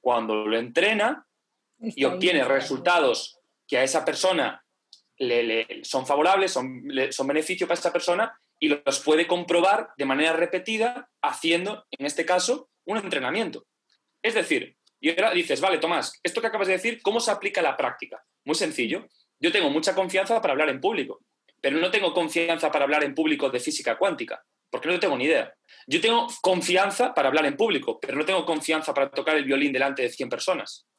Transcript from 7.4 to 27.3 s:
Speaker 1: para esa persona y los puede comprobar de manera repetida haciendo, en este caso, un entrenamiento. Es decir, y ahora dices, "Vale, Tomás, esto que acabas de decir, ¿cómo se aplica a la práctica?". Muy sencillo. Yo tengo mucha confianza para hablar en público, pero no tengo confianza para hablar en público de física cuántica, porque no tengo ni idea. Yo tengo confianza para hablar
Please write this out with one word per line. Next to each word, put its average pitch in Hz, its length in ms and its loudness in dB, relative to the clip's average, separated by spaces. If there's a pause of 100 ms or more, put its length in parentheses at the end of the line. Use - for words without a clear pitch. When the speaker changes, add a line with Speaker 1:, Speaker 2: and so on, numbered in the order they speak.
Speaker 1:
para 170 120 0
esa 170 140 -2
persona 180 460 0 (220)
y 151 80 2
los 143 320 0
puede 156 260 4
comprobar 175 680 2
de 139 80 -2
manera 143 280 2
repetida 220 760 -2 (100)
haciendo, 170 720 -2
en - 160 -8
este 165 180 -2
caso, 180 460 0 (140)
un 214 140 -2
entrenamiento. 160 680 -4 (560)
Es 220 120 0
decir, 165 420 -2 (240)
y 147 100 0
ahora 185 220 2
dices, 165 280 0
"Vale, 165 180 2
Tomás, 165 440 -2
esto - 180 -4
que 233 60 -4
acabas 214 220 -2
de 190 60 2
decir, 226 280 -4
¿cómo 214 180 0
se 226 120 0
aplica 196 280 -2
a 170 40 2
la 139 120 0
práctica?". - 460 -6 (220)
Muy 151 100 0
sencillo. 156 520 -2 (340)
Yo 165 120 2
tengo 185 180 2
mucha 160 240 0
confianza 190 460 0
para 165 120 0
hablar 147 160 0
en 135 120 -4
público, 185 400 -2 (400)
pero 135 180 0
no 180 120 0
tengo 196 240 0
confianza 165 560 0
para 147 140 2
hablar 147 200 2
en 135 100 -4
público 147 360 0
de 123 100 -2
física 123 380 -4
cuántica, 180 460 -2 (260)
porque - 180 -6
no 180 100 0
tengo 165 180 0
ni 123 80 -2
idea. 147 280 2 (340)
Yo 151 140 0
tengo 226 260 2 (160)
confianza 185 720 2
para 135 140 4
hablar 147 180 2